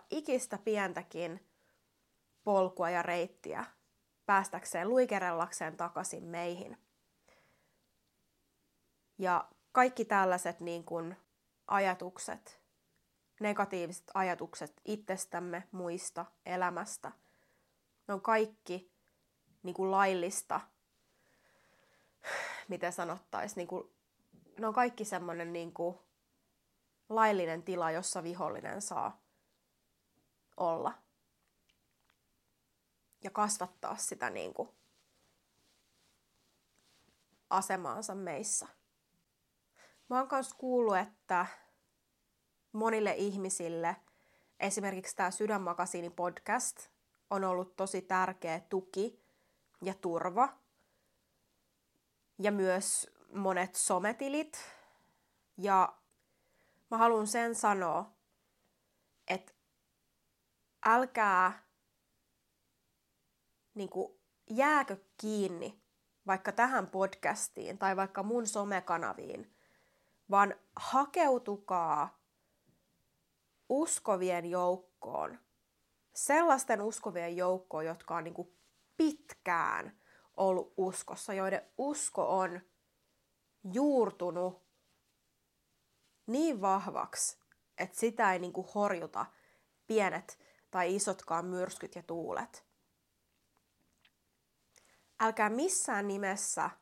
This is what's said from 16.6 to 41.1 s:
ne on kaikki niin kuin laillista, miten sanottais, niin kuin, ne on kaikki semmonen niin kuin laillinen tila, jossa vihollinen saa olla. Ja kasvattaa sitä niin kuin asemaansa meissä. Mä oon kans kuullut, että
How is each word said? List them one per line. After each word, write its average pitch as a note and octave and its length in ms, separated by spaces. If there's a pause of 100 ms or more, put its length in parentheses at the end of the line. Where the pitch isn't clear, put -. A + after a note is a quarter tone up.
ne G3+ 60
on F#3+ 60
kaikki G#3+ 720 (720)
niin F3+ 120
kuin F#3+ 160
laillista, F#3+ 680 (2000)
miten F3+ 240
sanottais, F#3 640
niin F3 120
kuin, F3+ 160 (760)
ne A3 80
on G#3+ 80
kaikki B3 300
semmonen E3+ 480
niin E3+ 200
kuin F3 260 (1160)
laillinen F#3 480
tila, F3 280
jossa F3 320
vihollinen F3 600
saa - 400 (1300)
olla. E3 360 (2250)
Ja F#3+ 60
kasvattaa G#3 640
sitä - 340
niin F2+ 240
kuin - 140 (2750)
asemaansa F#3+ 640
meissä. F#3+ 540 (1400)
Mä B3 100
oon C4 100
kans C4+ 260
kuullut, A#3+ 420
että F3+ 500 (1300)